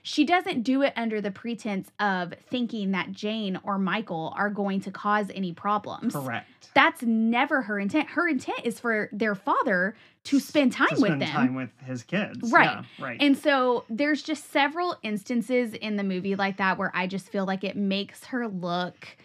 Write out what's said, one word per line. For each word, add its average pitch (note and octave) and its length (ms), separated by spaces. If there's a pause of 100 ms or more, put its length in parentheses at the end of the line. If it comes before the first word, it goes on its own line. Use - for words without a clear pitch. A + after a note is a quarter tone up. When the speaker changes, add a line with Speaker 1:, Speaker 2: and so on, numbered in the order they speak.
Speaker 1:
She - 200
doesn't F4 380
do C4 220
it C#4 120
under A3 260
the G3+ 100
pretense G3+ 680
of F#3 360 (120)
thinking A3 440
that F#3 200
Jane G#3 520
or G3 160
Michael F3+ 580
are G#3 140
going G3 300
to G3 100
cause G#3 420
any F#3 200
problems. G#3 600
Speaker 2:
Correct. C3 640
Speaker 1:
That's D4+ 260
never A#3 640
her G3+ 160
intent. A#3+ 300
Her E4+ 180
intent E4 360
is A#3 160
for G#3+ 320
their G#3+ 220
father G#3+ 600 (300)
to C#4 140
spend C4 320
time D4 180
Speaker 2:
To D#5+ 120
Speaker 1:
with A3 40
Speaker 2:
spend D3 180
Speaker 1:
them. - 60
Speaker 2:
time A#3 260
with C3 160 (120)
his B2+ 200
kids. G3+ 480
Speaker 1:
Right. D#4+ 140 (340)
Speaker 2:
Yeah, C#3+ 40
right. B2 160
Speaker 1:
And C#4 160
so B3+ 540
there's C#4+ 320
just - 300
several D#4 500
instances A#3 720
in G#3+ 220
the G3+ 80
movie F#3+ 320
like G3 220
that F#3+ 200
where F#3+ 160
I F#3 140
just F#3+ 240
feel G3 140
like F#3+ 180
it G3 120
makes G3 500
her A#3+ 220
look F3+ 760